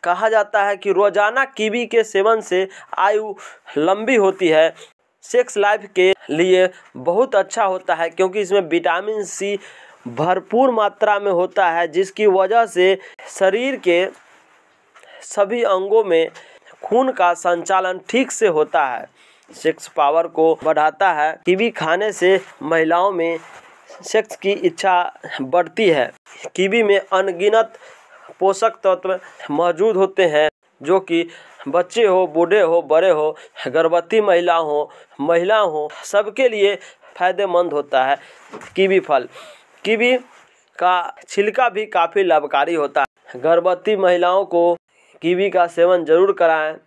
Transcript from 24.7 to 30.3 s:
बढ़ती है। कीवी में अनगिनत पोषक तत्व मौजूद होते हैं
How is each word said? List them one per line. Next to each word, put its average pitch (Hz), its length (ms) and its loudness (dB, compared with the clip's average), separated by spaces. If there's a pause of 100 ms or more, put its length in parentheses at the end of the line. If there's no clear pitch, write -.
बढ़ती 170 480 -2
है। 135 200 0 (460)
कीवी 196 280 0
में 202 160 2
अनगिनत 196 760 0 (680)
पोषक 190 460 0
तत्व 185 340 -2 (320)
मौजूद 175 460 0
होते 190 280 2
हैं 151 220 2 (340)